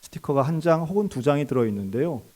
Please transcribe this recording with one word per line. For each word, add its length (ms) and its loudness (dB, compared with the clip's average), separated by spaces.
스티커가 420 -2
한 180 -2
장 220 2
혹은 260 0
두 140 -4
장이 240 2
들어있는데요. 760 -2